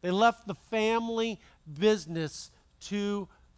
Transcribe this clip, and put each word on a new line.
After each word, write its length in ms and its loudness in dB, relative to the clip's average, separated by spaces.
They 120 -2
left 340 4
the 80 -6
family 840 -2
business 720 0
to 440 -4